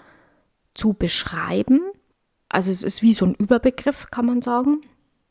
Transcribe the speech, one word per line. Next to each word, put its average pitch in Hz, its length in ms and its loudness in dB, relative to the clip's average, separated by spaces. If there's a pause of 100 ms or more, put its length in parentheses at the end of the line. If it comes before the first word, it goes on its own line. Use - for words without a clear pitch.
(720)
zu 220 200 0
beschreiben. 190 880 0 (640)
Also 190 240 -2
es 185 100 -4
ist - 200 -4
wie 226 120 6
so 190 120 0
ein 185 100 0
Überbegriff, 254 720 0
kann 240 160 -4
man 240 160 0
sagen. 262 400 0 (500)